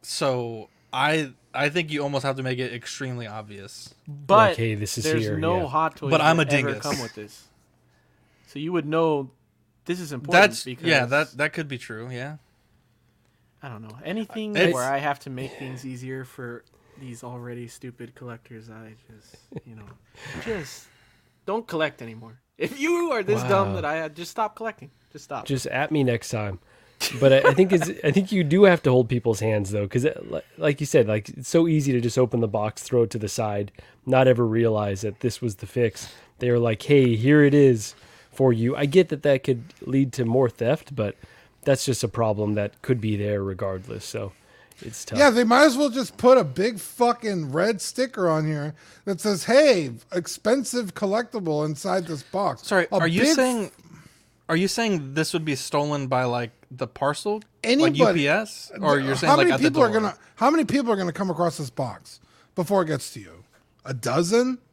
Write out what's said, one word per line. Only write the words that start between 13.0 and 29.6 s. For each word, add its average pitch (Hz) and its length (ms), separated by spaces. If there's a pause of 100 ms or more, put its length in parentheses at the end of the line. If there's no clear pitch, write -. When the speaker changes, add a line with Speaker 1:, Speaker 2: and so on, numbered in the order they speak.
Speaker 2:
I 101 60
don't 110 140
know. 110 220
Anything 214 520
Speaker 1:
It's 175 180
Speaker 2:
where 123 100
I 139 140
have 143 220
to 139 100
make 131 220
things 131 340
easier 131 380
for 120 400 (360)
these 127 240
already 120 420
stupid 120 480
collectors, 117 560
I 110 240 (160)
just, 107 260 (300)
you 117 80
know, 110 80 (300)
Speaker 1:
<laughs> 147 320
Speaker 2:
just 202 420 (600)
don't 226 200
collect 156 360
anymore. 113 380 (160)
If 240 220
you 339 340
are 226 100
this 208 220
dumb 196 300
Speaker 3:
Wow. 185 60
Speaker 2:
that 156 40
I, 156 240
just 165 220
stop 214 240
collecting. - 360 (200)
Just - 140
stop. 127 220
Speaker 3:
Just 135 200
at 135 240
me 151 140
next 120 240
time. 104 320 (600)
But 135 120
I, 135 180
I - 40
think 185 180
it's, 170 180 (140)
I 147 80
think 185 200
you 185 120
do 175 200
have 180 200
to 135 60
hold 127 180
people's 117 320
hands, 104 320